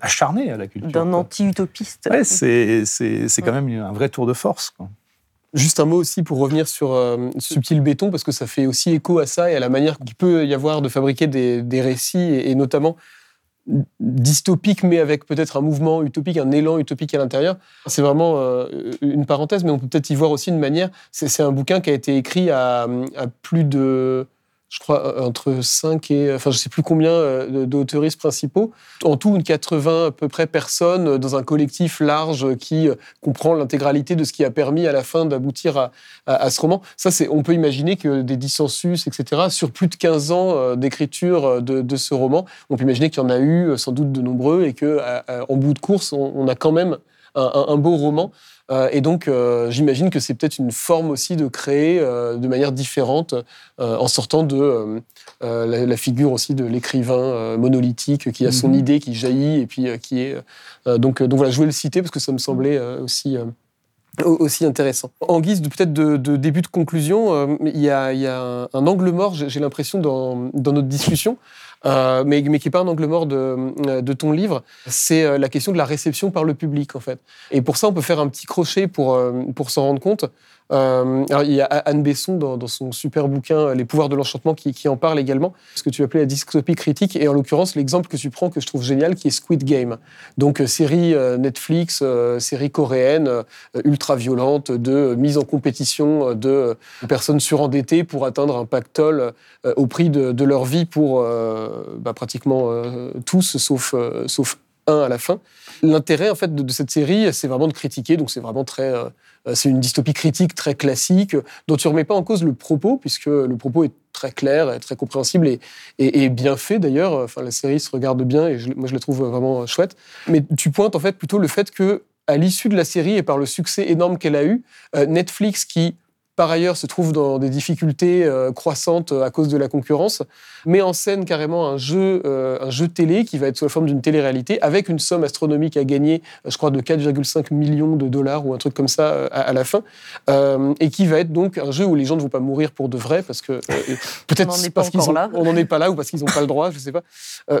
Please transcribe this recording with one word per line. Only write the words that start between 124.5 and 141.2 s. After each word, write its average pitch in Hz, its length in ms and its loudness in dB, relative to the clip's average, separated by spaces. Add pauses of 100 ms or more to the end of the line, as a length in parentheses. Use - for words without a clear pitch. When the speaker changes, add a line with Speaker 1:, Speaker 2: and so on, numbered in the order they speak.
Speaker 3:
euh, 143 100 4
Netflix 180 600 0
qui 170 300 -2 (400)
par 165 160 4
ailleurs 170 260 2
se - 100 -6
trouve 165 240 0
dans 139 260 2
des 135 120 -2
difficultés, 156 720 0
euh, 131 300 0
croissantes, 165 580 -2
euh, 135 140 2
à 127 40 -2
cause 151 200 0
de 147 80 2
la 139 100 0
concurrence, 151 560 -2 (420)
met 180 140 4
en 185 140 2
scène 196 320 -2
carrément 160 420 -2
un 139 100 -2
jeu, 180 460 0
euh, 131 380 -2
un 131 80 -6
jeu 139 180 0
télé 175 380 2
qui 151 120 -6
va 139 100 0
être 127 100 -2
sous 151 80 0
la 143 40 0
forme 160 180 0
d'une 143 120 0
télé-réalité 131 640 0
avec 180 260 2
une 165 120 -2
somme 170 260 0
astronomique 151 500 -2
à 143 80 2
gagner, 147 380 2 (240)
euh, - 40 -8
je - 80 -6
crois 151 140 0
de 139 80 0
quatre 156 220 0
virgule 143 240 0
cinq 156 260 -4
millions 151 460 2
de 139 100 0
dollars 139 380 -2
ou 131 80 -2
un 127 40 -4
truc 135 160 -2
comme 139 140 0
ça, 151 220 2
euh, 139 240 -2
à, 135 160 0
à - 20 0
la 127 140 2
fin, 208 180 0 (460)
euh, 139 500 4
et 160 100 2
qui 196 180 2
va 156 120 4
être 165 140 -2